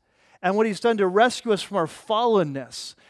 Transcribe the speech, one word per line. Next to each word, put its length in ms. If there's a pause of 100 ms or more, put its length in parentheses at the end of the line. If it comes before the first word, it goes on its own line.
(400)
and 140
what 120
he's 120
done 200
to 100
rescue 420
us 120
from 160
our 100
fallenness 1040 (160)